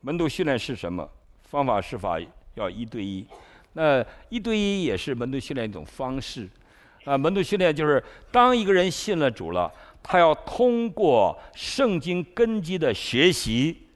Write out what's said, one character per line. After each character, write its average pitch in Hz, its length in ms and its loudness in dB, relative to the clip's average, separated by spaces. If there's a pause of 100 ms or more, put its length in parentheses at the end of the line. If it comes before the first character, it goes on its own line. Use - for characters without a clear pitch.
门 147 120 -4
徒 165 100 0
训 175 180 -2
练 131 140 0
是 - 160 -8
什 87 160 -8
么？ 87 180 -8 (340)
方 143 220 -4
法 113 140 2
是 104 180 -8
法 90 220 -4 (360)
要 104 140 -4
一 101 160 -10
对 110 160 -10
一。 113 240 -6 (460)
那 147 340 2 (220)
一 233 100 -8
对 220 200 -2
一 202 260 0
也 110 140 -2
是 131 180 -4
门 120 160 -6
徒 135 80 -4
训 139 160 -8
练 113 140 -4
一 - 20 -12
种 82 140 -12
方 131 360 -8
式。 123 240 -12 (600)
啊， 139 120 0
门 151 160 0
徒 196 80 0
训 202 160 0
练 180 160 2
就 151 120 -2
是 143 180 4 (260)
当 247 260 6
一 220 100 0
个 196 80 2
人 180 180 4
信 196 260 -4
了 143 140 2
主 85 200 -8
了， 87 200 0 (300)
他 - 180 2
要 160 160 6
通 233 540 0
过 123 480 2 (160)
圣 226 440 0
经 175 240 -2 (120)
根 226 280 2
基 175 160 -6
的 147 160 2
学 139 380 2
习 131 640 -2